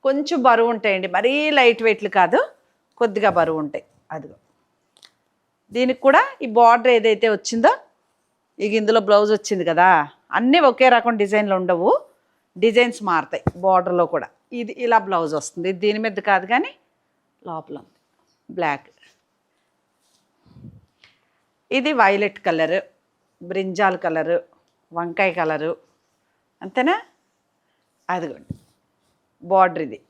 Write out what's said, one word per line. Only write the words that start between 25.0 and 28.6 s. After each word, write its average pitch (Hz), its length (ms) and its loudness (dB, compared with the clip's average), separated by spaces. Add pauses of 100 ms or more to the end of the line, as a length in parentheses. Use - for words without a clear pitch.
కలర్, 156 320 -4 (920)
అంతేనా? 262 300 -2 (1200)
అదిగోండి 165 400 -10 (960)